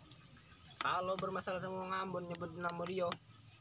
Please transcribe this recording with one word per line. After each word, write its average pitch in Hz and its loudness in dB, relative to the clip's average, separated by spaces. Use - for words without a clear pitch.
Kalau 180 4
bermasalah 185 2
sama 185 -2
wong 185 0
Ambon, 185 2
nyebut 170 0
nama 170 0
dia, 180 2